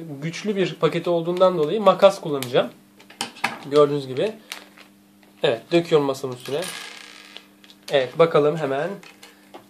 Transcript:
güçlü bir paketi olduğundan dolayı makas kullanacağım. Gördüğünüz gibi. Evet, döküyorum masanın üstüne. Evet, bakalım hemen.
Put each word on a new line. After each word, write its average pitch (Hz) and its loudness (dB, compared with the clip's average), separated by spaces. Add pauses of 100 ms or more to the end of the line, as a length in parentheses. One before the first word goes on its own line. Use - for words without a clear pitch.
(220)
güçlü 180 -4
bir 170 0
paketi 165 -2
olduğundan 180 2
dolayı 160 0
makas 190 6
kullanacağım. 143 -2 (1000)
Gördüğünüz 143 4
gibi. 147 -4 (1120)
Evet, 131 0 (100)
döküyorum 170 2
masanın 135 -6
üstüne. 131 -8 (1300)
Evet, 139 0
bakalım 151 2
hemen. 147 -4 (800)